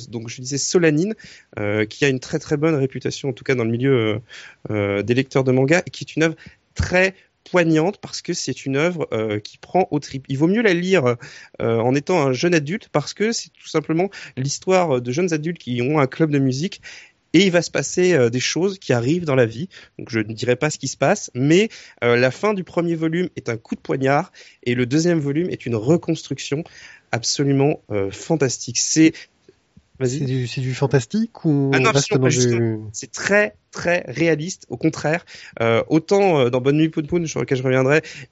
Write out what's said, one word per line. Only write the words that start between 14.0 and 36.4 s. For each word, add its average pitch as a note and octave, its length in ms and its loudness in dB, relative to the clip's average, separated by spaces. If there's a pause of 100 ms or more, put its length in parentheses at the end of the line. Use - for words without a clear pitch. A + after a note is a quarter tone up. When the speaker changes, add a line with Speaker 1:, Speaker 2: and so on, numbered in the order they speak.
Speaker 1:
l'histoire C#3+ 640 0
de B2 100 -6
jeunes E3 220 0
adultes D#3+ 240 -4
qui A#2+ 240 -4
ont D3 180 2
un C3+ 80 4
club D#3+ 240 0
de C#3+ 80 2
musique C3+ 420 -2 (520)
et G3 120 8
il F#3 60 2
va E3+ 100 4
se - 100 -6
passer, F3+ 420 0
euh, B2 160 4
des B2 100 -2
choses F#3+ 400 -2
qui - 140 0
arrivent C#3 320 0
dans C#3+ 100 0
la B2+ 100 6
vie. A2+ 220 -6 (320)
Donc - 100 -14
je A2+ 100 -2
ne G#2+ 120 -4
dirai A#2 240 0
pas D3+ 140 -2
ce - 80 -8
qui C3+ 100 -8
se - 80 -8
passe, D#3+ 400 0
mais, D#3+ 320 4 (380)
euh, A#2+ 100 4
la B2+ 160 4
fin G#3 220 -2
du F#3+ 100 -4
premier E3+ 320 -2
volume E3 400 -2
est B2+ 140 -10
un A2+ 80 -4
coup - 180 -10
de - 60 -16
poignard C#3+ 500 0 (320)
et B2 120 0
le B2 100 0
deuxième D#3+ 340 2
volume D3 300 -2
est - 160 -8
une A#2 100 -2
reconstruction D3 880 -2 (480)
absolument, C#3 720 0 (100)
euh, G2 200 -2
fantastique. - 680 -4
C'est, D#3+ 320 4 (880)
vas-y. C3 200 -2
Speaker 2:
C'est D3+ 60 -4
du, B2+ 220 -2
c'est C3+ 140 -8
du B2+ 120 -4
fantastique C#3+ 680 -2
ou C#3+ 300 2
Speaker 1:
Ah D#3 60 4
non, - 100 2
Speaker 2:
on - 20 2
reste C#3 220 0
Speaker 1:
absolument C3 140 4
Speaker 2:
dans - 20 4
Speaker 1:
pas, B2 60 2
Speaker 2:
du B2 60 2
Speaker 1:
justement. A2+ 520 0
C'est - 180 -12
très, G#3 440 0 (160)
très F3 360 -2
réaliste. D#3+ 640 -2
Au B2 80 -8
contraire, D#3+ 480 -2 (340)
euh, A2+ 300 2
autant, F3 500 4
euh, A#2+ 100 4